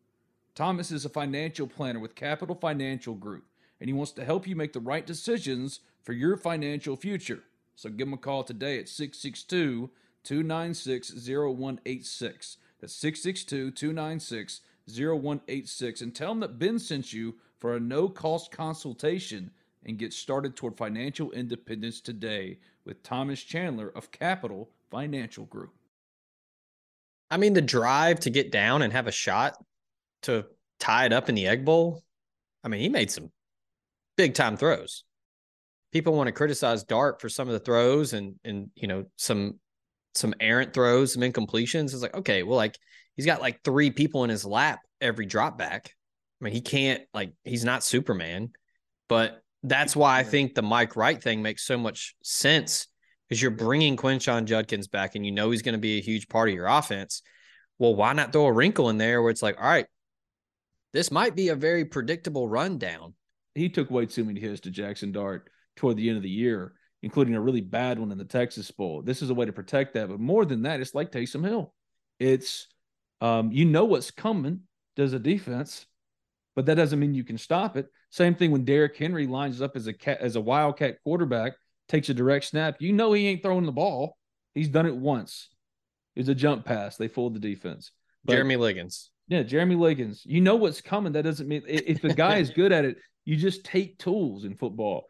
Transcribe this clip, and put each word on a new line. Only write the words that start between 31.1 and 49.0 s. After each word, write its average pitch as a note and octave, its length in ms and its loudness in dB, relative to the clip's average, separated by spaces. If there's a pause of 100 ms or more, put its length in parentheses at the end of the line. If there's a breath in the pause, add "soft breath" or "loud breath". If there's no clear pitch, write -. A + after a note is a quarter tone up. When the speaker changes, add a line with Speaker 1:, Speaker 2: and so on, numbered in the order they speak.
Speaker 2:
up C3 160 2
in B2 40 2
the G2 120 2
Egg A#2+ 180 2
Bowl, E3 380 2 (600)
I A#2 60 -8
mean, G#2+ 140 -4
he F3 80 0
made D3+ 200 0
some - 220 -10 (840)
big-time B2 400 2
throws. A2+ 460 0 (880)
People D#3+ 200 2
want D3 140 2
to A#2 60 0
criticize B2+ 520 0
Dart B2 380 2
for A#2+ 80 -8
some C3 180 -6
of A#2 60 -2
the G#2 60 -2
throws B2 520 4
and, G2 220 -8 (100)
and, G2+ 300 -6
you - 120 -6
know, G2 200 -4 (100)
some, G2+ 420 -2 (560)
some A2 260 0
errant A#2 340 2
throws, B2+ 400 6
some B2 80 0
incompletions. B2 720 0
It's B2+ 80 -8
like, - 120 -6
okay, G#2+ 280 2
well, A2+ 160 2
like, G#2+ 200 0 (380 soft breath)
he's C#3 100 -2
got, D#3 140 4
like, B2 220 -2
three C#3+ 280 4
people C#3+ 340 2
in A#2 60 2
his G#2 140 -2
lap A#2 360 0 (200)
every A#2 240 -2
drop A2+ 320 0
back. G2 360 -8 (480)
I - 40 -8
mean, G#2+ 80 -4
he A#2 80 -2
can't, C3+ 420 0 (120)
like, G2 180 -6 (120)
he's A#2+ 200 -4
not B2 200 0
Superman, G2+ 640 -2 (580)